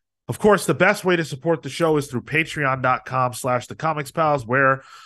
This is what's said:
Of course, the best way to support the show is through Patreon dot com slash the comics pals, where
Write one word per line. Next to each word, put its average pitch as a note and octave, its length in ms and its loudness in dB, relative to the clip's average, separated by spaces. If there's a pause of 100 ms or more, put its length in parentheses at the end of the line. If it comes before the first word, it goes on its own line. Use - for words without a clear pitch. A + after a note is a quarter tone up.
(260)
Of - 140 -8
course, G3+ 260 4
the E3 80 0
best F#3 300 0
way F3+ 100 2
to E3 100 0
support D#3 380 -4
the C#3+ 60 -10
show D#3+ 280 2
is C#3+ 120 -2
through A#2 140 -4
Patreon C#3 600 -2
dot B2+ 220 0
com B2+ 300 -2
slash B2 340 -4
the G2 80 -14
comics D3+ 340 -4
pals, D3 340 0
where C3+ 380 2 (240)